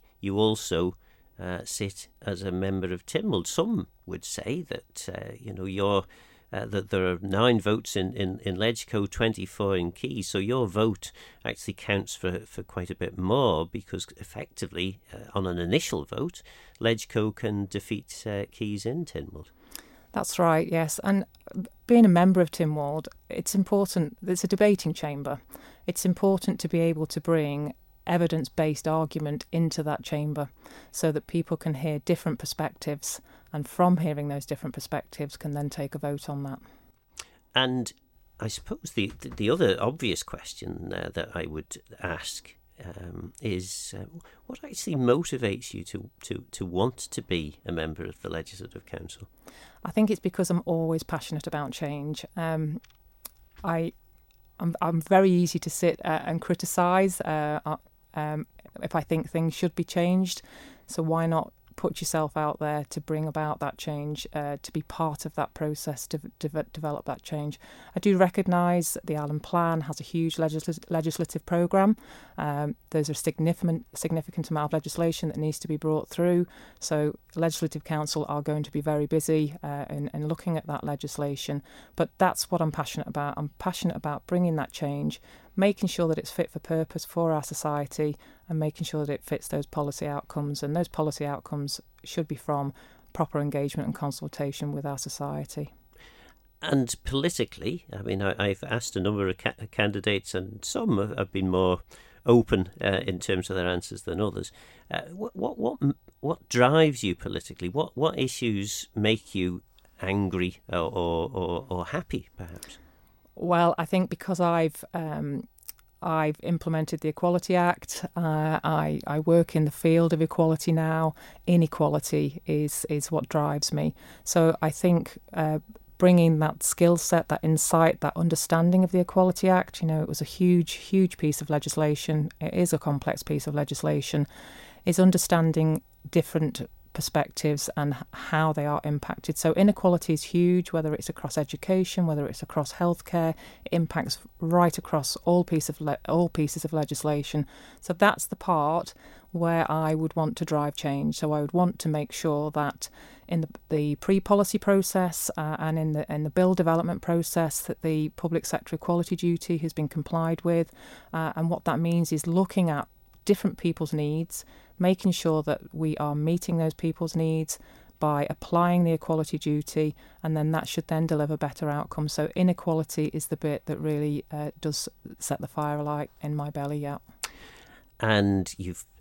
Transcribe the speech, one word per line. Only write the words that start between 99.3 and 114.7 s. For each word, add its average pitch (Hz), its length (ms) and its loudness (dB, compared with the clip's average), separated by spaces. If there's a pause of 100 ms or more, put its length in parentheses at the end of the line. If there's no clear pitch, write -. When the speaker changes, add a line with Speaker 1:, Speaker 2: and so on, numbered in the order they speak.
Speaker 1:
ca-, - 340 -4
candidates, 104 640 -2
and 98 300 -6
some 220 320 0
have, 101 200 -2
have 98 140 -2
been 95 180 0
more 92 300 4 (460)
open, 113 440 6 (120)
uh, 95 260 2
in 90 120 -4
terms 92 300 -2
of 95 60 -4
their 90 140 0
answers 90 320 -6
than 87 180 -4
others. - 320 -2 (400)
Uh, - 100 -4 (120)
what, 208 200 -10
what, 214 240 -4
what, 233 240 -2
m-, 139 140 2 (240)
what 156 300 -6
drives 139 560 4
you 90 100 0
politically? - 540 -8
What, 147 260 -4
what 147 240 0
issues 110 720 -4
make 107 400 0
you 90 280 -2 (400)
angry 92 680 0
or, 92 120 -4
or, 85 540 -2
or, 87 360 -4
or 90 160 -4
happy, - 520 -8
perhaps? - 400 -16 (560)
Speaker 2:
Well, 170 440 4
I 165 80 0
think 185 240 2
because - 300 -4
I've, 170 440 2 (100)